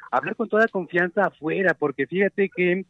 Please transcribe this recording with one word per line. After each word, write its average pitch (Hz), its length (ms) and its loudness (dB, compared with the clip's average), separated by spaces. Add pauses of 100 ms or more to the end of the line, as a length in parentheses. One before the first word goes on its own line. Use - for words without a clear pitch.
(120)
hablar 143 240 -2
con 220 140 -4
toda 220 180 4
confianza 180 580 0
afuera, 165 500 0
porque 139 320 -2
fíjate 196 460 -2
que 180 360 0